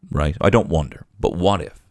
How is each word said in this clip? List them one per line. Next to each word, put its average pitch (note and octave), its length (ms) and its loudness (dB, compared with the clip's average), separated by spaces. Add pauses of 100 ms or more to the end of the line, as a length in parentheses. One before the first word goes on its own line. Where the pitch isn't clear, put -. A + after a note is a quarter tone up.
right? D2+ 320 -2
I - 80 4
don't G#2+ 200 2
wonder, D#2 360 -4 (140)
but - 160 0
what F2+ 260 2
if? - 300 -14